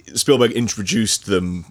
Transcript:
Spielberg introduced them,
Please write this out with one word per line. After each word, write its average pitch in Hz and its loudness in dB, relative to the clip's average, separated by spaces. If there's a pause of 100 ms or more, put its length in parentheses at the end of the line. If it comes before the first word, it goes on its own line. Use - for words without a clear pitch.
(140)
Spielberg 120 4
introduced 107 -2
them, 90 -2